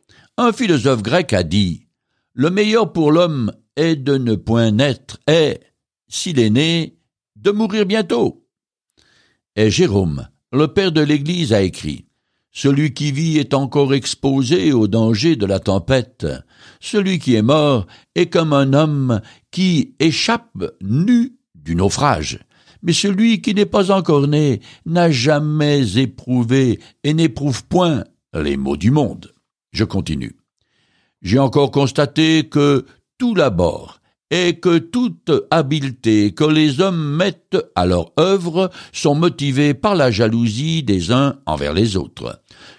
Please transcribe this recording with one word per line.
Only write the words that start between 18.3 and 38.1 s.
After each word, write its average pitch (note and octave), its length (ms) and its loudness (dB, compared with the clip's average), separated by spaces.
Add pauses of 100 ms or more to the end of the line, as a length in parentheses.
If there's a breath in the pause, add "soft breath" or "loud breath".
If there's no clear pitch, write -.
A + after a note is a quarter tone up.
un C3+ 200 2
homme C#3 480 0 (320 loud breath)
qui F3 480 0
échappe D#3+ 640 -2 (160)
nu G#3 560 0 (180)
du A2 220 -6
naufrage. G2 640 -2 (420 soft breath)
Mais E3+ 100 0
celui G3+ 480 0
qui G#3 140 -2
n'est G#3 120 2
pas G3+ 260 0
encore D#3+ 340 2
né D3 340 0 (240 loud breath)
n'a E3+ 280 2
jamais D3 840 0
éprouvé B2+ 840 0 (240 loud breath)
et D3+ 100 0
n'éprouve D3 520 -2
point E3+ 360 0 (320)
les D2 220 -4
maux C#2 200 -4
du F2+ 140 0
monde. » - 420 -2 (400)
Je G#2+ 120 -2
continue. « D2 500 -6 (880)
J'ai G2+ 160 2
encore C#3 320 2
constaté D3+ 800 0
que C#3+ 360 2 (320 soft breath)
tout A#3 200 -2
l'abord G2 640 -2 (320)
et F3 280 0
que E3+ 180 2
toute E3+ 540 -4 (180)
habileté C3 840 0
que D3+ 120 -2
les D#3 360 2
hommes D#3+ 360 -2
mettent F#3+ 420 -4 (160)
à F2+ 100 0
leur F2 340 0